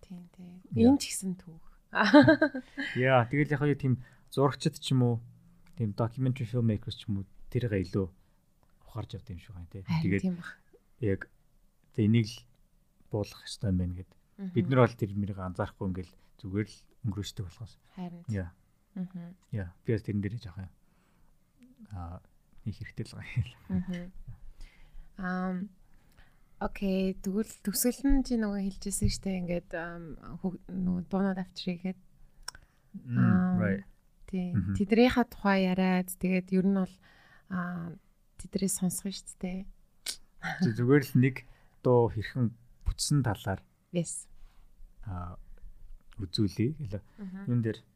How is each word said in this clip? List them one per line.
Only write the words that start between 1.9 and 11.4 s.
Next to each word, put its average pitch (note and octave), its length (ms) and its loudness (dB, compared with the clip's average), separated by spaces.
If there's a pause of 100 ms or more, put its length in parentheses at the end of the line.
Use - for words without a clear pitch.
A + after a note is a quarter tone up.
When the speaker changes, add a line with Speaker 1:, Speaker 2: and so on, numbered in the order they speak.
Speaker 1:
<laughs> C4+ 720 8 (320)
Speaker 2:
Яа, B2 320 6
тэгэл D3 280 0
яг C3 60 -2
хөө D3 160 4
тийм C3 180 2 (360)
зурагчид C3+ 480 0
ч - 160 -2
юм B2+ 80 6
уу, A#2+ 140 2 (580)
тийм A2 200 -2
documentary B2 520 -2
filmmakers A2+ 520 -2
ч - 80 -14
юм G2 160 -2
уу, F#2+ 40 -10 (240)
тэрийг G2 400 -2
илүү F#2+ 160 0 (800)
ухаарч - 280 -10
явд - 160 -16
юм F2 80 -10
шиг - 160 -20
байна, F2 160 -16
тийм. F#2+ 160 -14
Speaker 1:
Харин E3 160 0
Speaker 2:
Тэгээд G2 200 2
Speaker 1:
тийм F3+ 160 -2
баг. - 120 -14 (520)
Speaker 2:
яг, G2 180 0 (760)